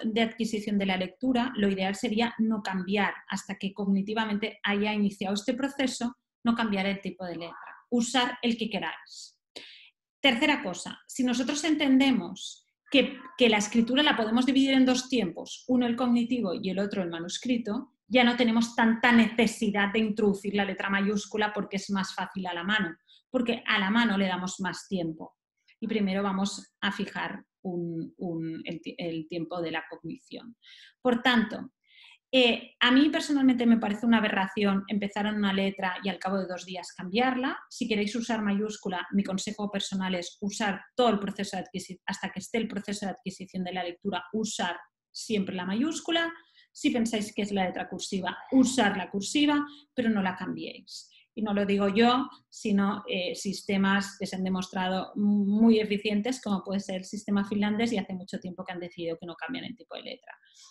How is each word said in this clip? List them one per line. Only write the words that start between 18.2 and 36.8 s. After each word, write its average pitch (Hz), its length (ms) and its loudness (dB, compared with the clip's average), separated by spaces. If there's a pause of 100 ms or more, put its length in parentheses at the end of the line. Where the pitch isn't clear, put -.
no 240 140 4
tenemos 233 380 2
tanta 226 360 4
necesidad 214 800 4
de 220 80 0
introducir 208 540 0
la 202 100 2
letra 196 260 -4
mayúscula 208 640 0
porque 202 240 -4
es 190 120 -6
más 196 240 -2
fácil 185 320 -6
a 180 80 -6
la 175 100 -4
mano, 214 320 0 (360)
porque 233 340 0
a 214 140 2
la 190 100 0
mano 220 280 4
le 196 100 2
damos 185 320 -4
más 180 280 -6
tiempo 165 500 -4 (420)
y 220 80 -6
primero 202 360 0
vamos 196 580 -4
a 196 100 0
fijar 190 520 -6 (180)
un, 170 560 -6
un, 165 480 -6
el 165 160 -8
ti-, - 160 -12
el 165 300 -6
tiempo 175 340 -6
de 165 100 -4
la 160 180 -4
cognición. - 640 -14 (460)
Por 240 200 2
tanto, 240 500 0 (600)
eh, 247 480 2
a 247 120 4
mí 277 180 8
personalmente 269 560 4
me 233 120 8
parece 214 280 -2
una 233 120 8
aberración 202 720 2
empezar 202 400 -2
en 214 80 -2
una 202 180 2
letra 196 500 0
y 196 60 -2
al 180 100 -4
cabo 190 180 -2
de 185 100 -2
dos 175 180 -10
días 180 300 -12